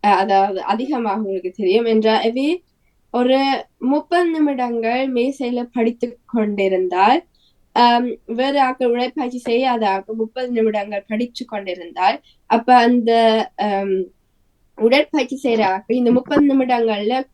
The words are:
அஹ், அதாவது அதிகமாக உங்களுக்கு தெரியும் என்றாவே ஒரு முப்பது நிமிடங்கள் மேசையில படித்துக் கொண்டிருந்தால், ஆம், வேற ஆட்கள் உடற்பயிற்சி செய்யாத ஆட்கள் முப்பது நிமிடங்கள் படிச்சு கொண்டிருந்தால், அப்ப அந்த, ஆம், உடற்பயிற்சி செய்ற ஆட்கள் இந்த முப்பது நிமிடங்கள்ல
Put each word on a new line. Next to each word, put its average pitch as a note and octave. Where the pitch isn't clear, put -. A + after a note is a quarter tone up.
அஹ், G#3
அதாவது G3
அதிகமாக A3+
உங்களுக்கு F#3+
தெரியும் G#3
என்றாவே A3+
ஒரு C4
முப்பது D4+
நிமிடங்கள் B3+
மேசையில B3
படித்துக் A#3+
கொண்டிருந்தால், G3
ஆம், A#3+
வேற C4+
ஆட்கள் B3+
உடற்பயிற்சி B3
செய்யாத A#3+
ஆட்கள் G3
முப்பது A#3
நிமிடங்கள் G#3+
படிச்சு A#3+
கொண்டிருந்தால், F#3
அப்ப A#3
அந்த, A3+
ஆம், G3
உடற்பயிற்சி C4
செய்ற A3
ஆட்கள் G3
இந்த A#3+
முப்பது C4+
நிமிடங்கள்ல B3